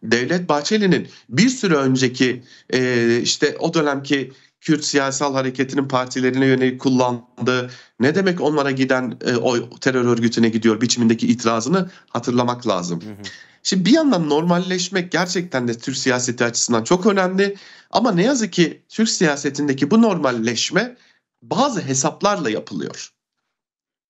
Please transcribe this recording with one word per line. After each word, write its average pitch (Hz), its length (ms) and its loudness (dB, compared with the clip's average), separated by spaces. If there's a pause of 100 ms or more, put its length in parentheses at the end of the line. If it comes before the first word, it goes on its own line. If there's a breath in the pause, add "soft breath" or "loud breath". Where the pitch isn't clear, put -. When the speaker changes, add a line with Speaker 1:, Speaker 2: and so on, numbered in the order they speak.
Speaker 1:
Devlet 131 460 0
Bahçeli'nin 160 580 0 (220 loud breath)
bir 180 200 4
süre 202 260 0
önceki, 127 680 2 (300 loud breath)
e, 120 480 2
işte - 380 -2
o 165 140 -2
dönemki 139 600 0 (280 loud breath)
Kürt 151 220 0
siyasal 139 500 -2
hareketinin 131 540 -2
partilerine 127 580 0
yönelik 127 360 2
kullandığı, 123 880 0 (300 loud breath)
"Ne 143 160 2
demek 190 260 0
onlara 143 300 0
giden, 131 540 0
e, 123 100 0
o 120 340 -2
terör 131 360 0
örgütüne 117 440 2
gidiyor?" 110 320 2
biçimindeki 117 460 2
itirazını 120 640 0 (200 loud breath)
hatırlamak 123 580 -2
lazım. 87 340 -2
Speaker 2:
Hı - 40 -16
hı. 104 180 -16 (400 loud breath)
Speaker 1:
Şimdi 190 220 0
bir 220 80 6
yandan 240 360 4
normalleşmek 180 840 0
gerçekten 175 560 -2
de 117 100 -2
Türk 131 200 -8
siyaseti 123 480 0
açısından 117 380 0
çok 180 220 2
önemli. 196 500 2 (360 loud breath)
Ama 233 200 2
ne 175 120 2
yazık 226 300 0
ki 160 360 0
Türk 226 200 0
siyasetindeki 143 800 0
bu 226 100 6
normalleşme 147 960 0 (460 soft breath)
bazı 202 400 -2
hesaplarla 143 680 -2
yapılıyor. - 600 -8 (1000)